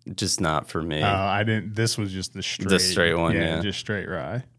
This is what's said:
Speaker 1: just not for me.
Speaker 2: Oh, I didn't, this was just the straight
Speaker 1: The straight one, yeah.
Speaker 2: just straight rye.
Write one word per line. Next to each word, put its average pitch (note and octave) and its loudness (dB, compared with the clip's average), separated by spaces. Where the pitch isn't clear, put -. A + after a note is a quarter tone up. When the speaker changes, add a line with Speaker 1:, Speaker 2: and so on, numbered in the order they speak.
Speaker 1:
just F#2+ -2
not D#2 2
for E2 -2
me. D#2 -2
Speaker 2:
Oh, D#2 2
I G2 2
didn't, G#2+ -2
this A2+ 0
was G2 -4
just F#2 -8
the G2 -8
straight - -4
Speaker 1:
The F#2 6
straight F2 4
one, E2 4
yeah. E2 2
Speaker 2:
just F#2+ -4
straight G2+ -4
rye. F2 -6